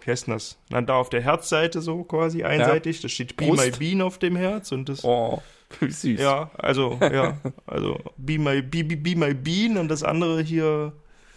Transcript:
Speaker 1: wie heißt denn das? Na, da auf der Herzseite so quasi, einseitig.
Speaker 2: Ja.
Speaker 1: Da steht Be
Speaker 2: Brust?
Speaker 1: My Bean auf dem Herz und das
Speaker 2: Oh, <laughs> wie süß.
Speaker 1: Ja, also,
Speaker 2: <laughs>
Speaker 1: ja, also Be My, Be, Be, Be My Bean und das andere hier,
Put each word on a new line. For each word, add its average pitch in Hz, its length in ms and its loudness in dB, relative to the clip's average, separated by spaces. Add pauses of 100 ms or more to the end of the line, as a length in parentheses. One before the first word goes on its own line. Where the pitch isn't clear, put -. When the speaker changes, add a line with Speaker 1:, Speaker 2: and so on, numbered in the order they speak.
Speaker 1:
wie 120 60 -2
heißt 123 160 -2
denn 117 80 -2
das? - 240 -10 (100)
Na, 120 140 0
da 131 140 2
auf 127 120 2
der 120 140 0
Herzseite 165 580 2
so 165 240 -4
quasi, 165 400 0
einseitig. 151 540 2
Speaker 2:
Ja. - 60 -10
Speaker 1:
Da - 40 -6
steht - 300 -8
Be 151 80 0
Speaker 2:
Brust? 147 180 6
Speaker 1:
My 127 60 4
Bean 165 320 0
auf 185 160 -2
dem 180 180 0
Herz 196 340 -2
und 135 200 -4
das 135 120 -6
Speaker 2:
Oh, 120 400 2 (180)
<laughs> - 200 -14
wie 139 100 0
süß. 131 300 -2
Speaker 1:
Ja, 139 380 2
also, 127 400 0
Speaker 2:
<laughs> - 20 -2
Speaker 1:
ja, 139 380 2 (260)
also - 340 -4 (200)
Be 147 200 -2
My, 139 220 2
Be, 156 240 -2
Be, 156 140 -4
Be 170 180 0
My 147 160 2
Bean 185 460 0
und 165 100 0
das 147 140 -2
andere 165 400 0
hier, 156 500 0 (440)